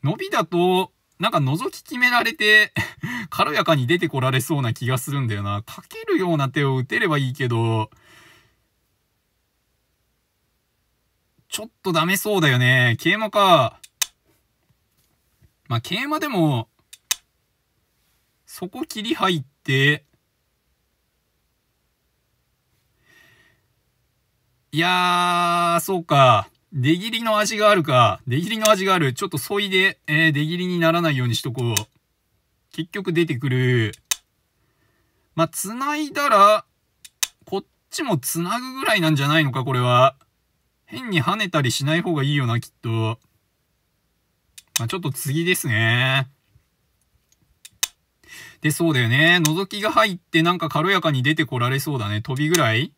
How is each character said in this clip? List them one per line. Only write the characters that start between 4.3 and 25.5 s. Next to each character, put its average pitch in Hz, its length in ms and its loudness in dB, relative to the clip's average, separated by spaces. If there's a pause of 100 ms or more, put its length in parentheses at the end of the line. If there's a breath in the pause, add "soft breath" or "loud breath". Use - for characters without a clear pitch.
れ 131 100 0
そ 147 180 -2
う 135 40 -2
な 113 120 -2
気 - 120 -8
が 131 120 -2
す - 120 -8
る 139 100 -2
ん 123 80 -2
だ 107 60 -4
よ 104 80 -6
な。 101 200 -6
か - 260 -18
け 453 160 -14
る 403 140 -2
よ 180 160 0
う - 20 0
な 135 140 -2
手 147 140 -2
を 135 120 0
打 131 80 -2
て 208 140 -4
れ 220 100 0
ば 156 80 0
い 135 140 -2
い - 20 -8
け 131 160 -4
ど。 113 420 -2 (3500 soft breath)
ち - 120 -10
ょ 214 40 -10
っ 226 60 -20 (120)
と 185 100 -2
ダ 160 140 2
メ 190 100 0
そ 208 220 0
う - 20 2
だ 156 80 4
よ 127 100 2
ね。 123 400 4
桂 180 180 0
馬 214 140 -4
か。 180 500 4 (1900)
ま 117 100 -2
あ、 - 20 -4
桂 214 240 -6
馬 302 160 -4
で 302 80 -6
も、 156 400 -2 (1800)
そ - 220 -12
こ 254 160 -8
切 - 180 -10
り 233 120 -4
入 185 240 0
っ 131 60 -8 (200)
て。 139 400 2 (4000 soft breath)
い 147 60 -4
や 175 1000 2